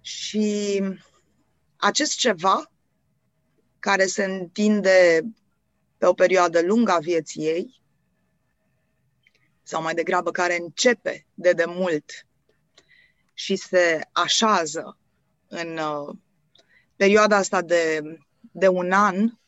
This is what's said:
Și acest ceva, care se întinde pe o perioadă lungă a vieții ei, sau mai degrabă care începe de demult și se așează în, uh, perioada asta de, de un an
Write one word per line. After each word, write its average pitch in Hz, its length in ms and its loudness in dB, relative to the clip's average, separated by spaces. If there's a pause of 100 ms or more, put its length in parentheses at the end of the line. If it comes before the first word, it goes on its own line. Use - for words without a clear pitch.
Și 208 800 -4 (920)
acest 214 420 -2
ceva, 196 520 -2 (1080)
care 190 280 0
se 196 180 -4
întinde 190 960 2 (800)
pe - 80 0
o 180 80 4
perioadă 175 480 4
lungă 208 300 2
a 170 60 2
vieții 160 480 -4
ei, 180 360 -6 (1800)
sau 165 200 -6
mai 160 120 -4
degrabă 170 360 -2
care 175 300 -2
începe - 760 -2
de 180 180 2
demult 170 760 -4 (1080)
și - 220 -6
se 175 440 0 (120)
așează 165 840 -2 (500)
în, 165 300 -10
uh, 147 380 -8 (800)
perioada 208 400 4
asta 190 260 -2
de, 160 400 0 (380)
de 180 280 0
un 180 240 0
an 202 380 2 (180)